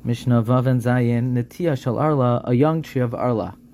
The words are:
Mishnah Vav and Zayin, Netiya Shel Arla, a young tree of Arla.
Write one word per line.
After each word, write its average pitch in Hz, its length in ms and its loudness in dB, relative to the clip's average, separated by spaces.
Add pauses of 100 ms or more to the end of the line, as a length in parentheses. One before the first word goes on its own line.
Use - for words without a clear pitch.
Mishnah 120 400 0
Vav 123 220 0
and 127 140 2
Zayin, 123 520 0
Netiya 127 440 -2
Shel 120 220 -4
Arla, 131 460 2
a 127 100 0
young 156 280 2
tree 131 200 -4
of 120 100 -2
Arla. 104 440 -2 (180)